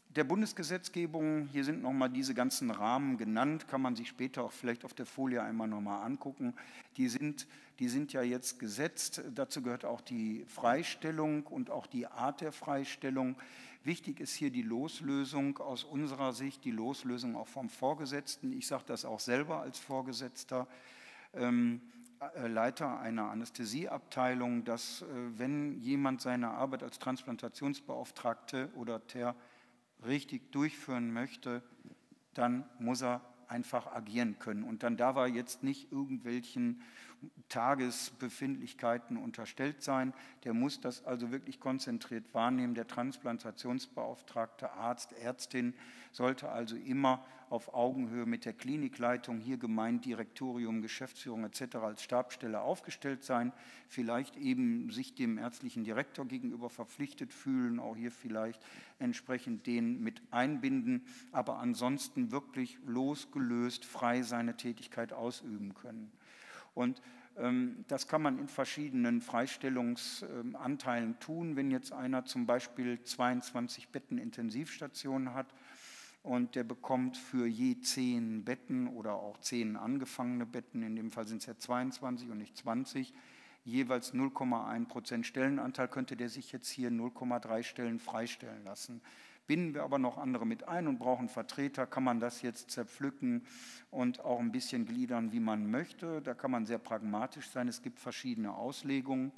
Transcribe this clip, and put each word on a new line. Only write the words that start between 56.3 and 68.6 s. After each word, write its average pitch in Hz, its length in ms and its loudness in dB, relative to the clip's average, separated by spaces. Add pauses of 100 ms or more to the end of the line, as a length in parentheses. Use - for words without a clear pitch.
verpflichtet 139 640 -8
fühlen, 123 440 4
auch 117 160 -4
hier 117 160 -4
vielleicht 113 540 -4 (340)
entsprechend 120 680 0
den 120 360 4
mit 110 280 -2
einbinden, 127 720 4 (260)
aber 120 280 0
ansonsten 120 720 2
wirklich 131 540 -2
losgelöst, 123 1000 2
frei 123 380 2
seine 117 340 0
Tätigkeit 117 560 -6
ausüben 107 640 -4
können. 110 360 -12 (600)
Und, 123 300 2 (340)
ähm, 123 500 0
das - 220 -2
kann 156 140 4
man 135 160 2
in 143 100 -4
verschiedenen 127 720 2